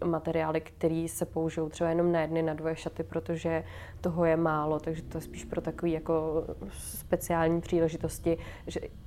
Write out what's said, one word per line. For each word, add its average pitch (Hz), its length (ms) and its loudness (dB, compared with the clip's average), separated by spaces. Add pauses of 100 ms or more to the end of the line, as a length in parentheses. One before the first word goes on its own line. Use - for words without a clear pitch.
materiály, 160 560 2
který 165 460 0
se - 180 -4
použijou 160 440 0
třeba 165 200 0
jenom 175 220 4
na 170 100 4
jedny, 160 220 2
na 160 100 2
dvoje 156 220 -2
šaty, 160 280 -6
protože 165 600 -2 (380)
toho 175 240 2
je 160 120 6
málo, 156 420 2
takže 160 220 -4
to - 160 -8
je 160 40 -6
spíš - 240 -10
pro - 160 -4
takový 165 300 -2
jako 160 520 0 (720)
speciální 170 480 4
příležitosti, 165 760 2 (300)
že - 120 -4 (280)